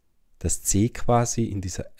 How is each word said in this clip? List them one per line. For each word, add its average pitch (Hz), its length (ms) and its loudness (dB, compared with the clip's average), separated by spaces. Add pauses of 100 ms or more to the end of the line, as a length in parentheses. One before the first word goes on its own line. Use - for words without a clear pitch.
(400)
das - 220 -2
C 107 280 2
quasi 120 540 2
in 101 180 -6
dieser - 240 -8 (140)